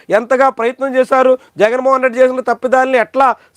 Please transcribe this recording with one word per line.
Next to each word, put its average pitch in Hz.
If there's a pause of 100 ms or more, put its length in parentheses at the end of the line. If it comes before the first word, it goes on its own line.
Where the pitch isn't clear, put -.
ఎంతగా 247
ప్రయత్నం 254
చేశారు 262 (200)
జగన్మోహన్ 254
రెడ్డి 247
చేసిన 254
తప్పిదాలని 254
ఎట్లా 247 (220)